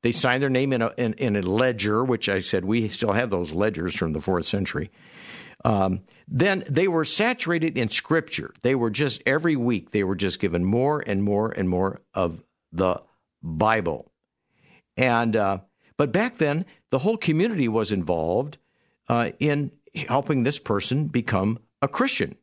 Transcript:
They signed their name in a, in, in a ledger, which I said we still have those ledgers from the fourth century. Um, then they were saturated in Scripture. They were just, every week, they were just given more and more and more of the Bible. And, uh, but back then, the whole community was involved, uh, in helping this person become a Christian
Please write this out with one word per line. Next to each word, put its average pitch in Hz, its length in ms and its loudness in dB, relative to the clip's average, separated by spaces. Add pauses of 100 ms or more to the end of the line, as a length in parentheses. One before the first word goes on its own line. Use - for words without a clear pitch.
They 120 100 2
signed 127 320 2
their 135 80 0
name 135 200 2
in 120 120 0
a, 113 140 -2
in, 117 160 0
in 113 220 0
a 101 60 2
ledger, 107 640 0
which 123 260 -2
I 98 80 2
said 95 260 -2
we 110 260 0
still 104 240 -2
have 113 180 0
those 87 220 -2
ledgers 87 420 -2
from 80 180 -2
the 76 80 -4
fourth 90 240 0
century. - 460 -4 (720)
Um, 95 380 2 (260)
then 185 420 0
they 165 180 2
were 165 180 0
saturated 170 720 0
in 117 140 0
Scripture. - 720 -2
They 127 140 2
were 117 160 0
just, 131 340 -2
every 156 300 2
week, 120 340 0
they 104 140 0
were 95 120 0
just 90 240 -2
given 87 240 0
more 127 440 2
and 101 160 0
more 101 260 0
and 92 180 -2
more 92 360 0 (100)
of 85 300 -2 (280)
the 90 300 0 (400)
Bible. 85 680 0 (840)
And, 117 400 2
uh, 98 240 2 (380)
but 143 140 2
back 226 260 0
then, 156 280 0 (260)
the 131 80 2
whole 214 180 0
community 175 500 0
was 110 240 0
involved, 90 680 -2 (500)
uh, 117 300 0
in 147 320 0 (360)
helping 131 360 0
this 139 160 0
person 127 480 -2
become 110 500 0 (240)
a 139 60 0
Christian 139 560 -2